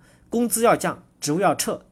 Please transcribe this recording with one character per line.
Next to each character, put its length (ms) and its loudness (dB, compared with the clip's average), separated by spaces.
工 180 0
资 140 -4
要 120 6
降， 300 -4
职 100 -4
务 100 0
要 140 2
撤， 380 -6